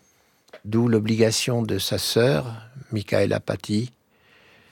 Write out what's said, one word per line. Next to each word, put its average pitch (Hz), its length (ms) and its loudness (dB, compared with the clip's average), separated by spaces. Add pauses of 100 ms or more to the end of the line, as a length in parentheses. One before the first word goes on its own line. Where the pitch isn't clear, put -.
(640)
D'où 117 240 2
l'obligation 113 720 2
de 107 160 -2
sa 101 200 -4
sœur, 127 560 0 (360)
Michaela 104 480 0
Paty, 107 540 -4 (800)